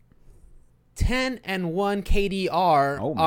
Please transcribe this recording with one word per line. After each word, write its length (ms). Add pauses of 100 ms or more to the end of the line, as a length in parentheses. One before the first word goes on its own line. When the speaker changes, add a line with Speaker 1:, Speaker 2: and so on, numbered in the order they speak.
(960)
Speaker 1:
ten 480
and 300
one 280
K 260
D 220
R 520
Speaker 2:
Oh 120
my 140